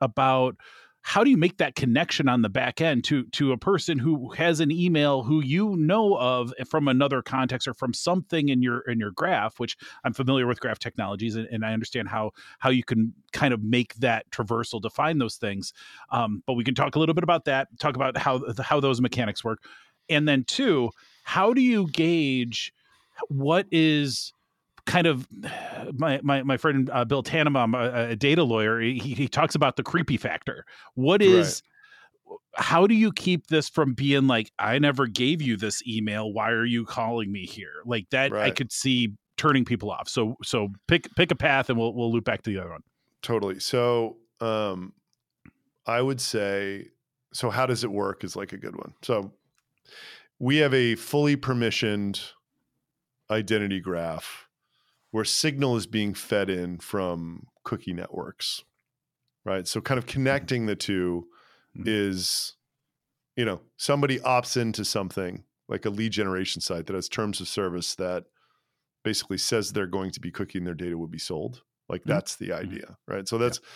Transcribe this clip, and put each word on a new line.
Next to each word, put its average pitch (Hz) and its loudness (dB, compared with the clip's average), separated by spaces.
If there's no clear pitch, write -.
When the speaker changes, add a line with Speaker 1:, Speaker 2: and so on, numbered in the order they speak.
Speaker 1:
about 131 2
how - 2
do 285 6
you 254 8
make 170 4
that 143 0
connection 135 2
on 123 4
the 107 2
back 123 0
end 151 2
to, 139 2
to 135 0
a 123 -2
person 170 0
who 127 0
has 160 2
an 156 2
email 147 2
who 156 4
you 180 0
know 196 4
of 123 0
from 147 2
another 131 4
context 127 -2
or 113 -4
from 120 -4
something 170 0
in 127 4
your, 123 0
in 117 -2
your 104 -2
graph, 123 0
which - -6
I'm 120 0
familiar 131 2
with 120 0
graph 113 -4
technologies, 107 -4
and, 110 -6
and 110 -4
I 110 -2
understand 110 -4
how, 110 -4
how 131 2
you 127 4
can 113 2
kind 139 2
of 107 -2
make 120 2
that 113 0
traversal 113 -4
to 110 -4
find 151 0
those 113 -4
things. 98 -6
Um, 110 0
but 131 0
we 117 0
can 131 0
talk 143 0
a - 2
little 160 2
bit 170 0
about 165 2
that, 135 0
talk 147 0
about 131 -2
how, 131 0
how 147 2
those 135 2
mechanics 120 0
work. 113 -4
And 151 2
then 135 4
two, 151 2
how 202 2
do 262 4
you 226 4
gauge 139 0
what 156 2
is 151 2
kind 175 4
of, 135 2
<sighs> - -12
my, 143 0
my, 139 2
my 131 0
friend, 135 2
uh, 123 0
Bill 135 0
Tannenbaum, 139 2
a, 120 0
a 117 -2
data 143 4
lawyer, 113 2
he, 120 0
he 127 -2
talks 156 2
about 143 2
the - -2
creepy 156 0
factor. - -6
What 165 4
Speaker 2:
Right. 196 8
Speaker 1:
is, 170 6
how 165 4
do 226 6
you 220 6
keep - 0
this 156 2
from 139 2
being 139 4
like, 117 2
"I 117 2
never 139 4
gave 123 0
you 117 0
this 104 -4
email. 107 -2
Why 107 0
are 113 0
you 120 0
calling 113 -4
me 98 -8
here?" 90 -16
Like 117 -4
that, 135 2
I 104 -4
Speaker 2:
Right. 110 0
Speaker 1:
could 123 -6
see 123 2
turning 139 4
people 104 -2
off. - -10
So, 120 -2
so 104 -2
pick, - 2
pick 147 4
a - 0
path 135 2
and 120 2
we'll, 117 0
we'll 117 -2
loop 117 0
back 110 -2
to 113 -8
the 95 -4
other 87 -10
one. 78 -14
Speaker 2:
Totally. 101 -2
So, 120 0
um, 104 -2
I 117 0
would 131 0
say, 98 -2
so - -4
how 123 0
does 120 -2
it 107 -4
work 101 -4
is, 92 -10
like, 98 -10
a 95 -12
good - -12
one. - -14
So 104 -4
we 131 2
have 143 4
a 120 4
fully 147 2
permissioned 107 -2
identity 104 0
graph 85 -8
where 110 -2
signal 139 0
is 104 -2
being 104 -2
fed 98 -2
in 87 -4
from 85 -6
cookie 104 -6
networks, - -10
right? 95 -2
So 110 -4
kind 135 -2
of 120 -4
Speaker 1:
Mm-hmm. - -14
Speaker 2:
connecting 135 -2
the 104 0
two 90 -2
Speaker 1:
Mm-hmm. 98 -10
Speaker 2:
is, 98 -2
you 123 -2
know, 95 -4
somebody 143 0
opts 123 0
into 110 -2
something 95 -6
like - -6
a 107 -2
lead 110 -4
generation 95 -2
site 85 -6
that 95 -6
has 92 -6
terms 104 -4
of 92 -10
service 87 -4
that 90 -4
basically 107 -4
says 107 -2
they're 98 -2
going 95 -4
to - -12
be 87 -10
cookie 98 -8
and 90 -6
their 87 -6
data 85 -6
would 82 -8
be 85 -12
sold. 92 -8
Like, 90 -8
Speaker 1:
Mm-hmm. - -8
Speaker 2:
that's 101 -2
the 104 -10
Speaker 1:
Mm-hmm. 87 -6
Speaker 2:
idea, - -14
right? 95 -6
So - -4
Speaker 1:
Yeah. 113 2
Speaker 2:
that's, 120 0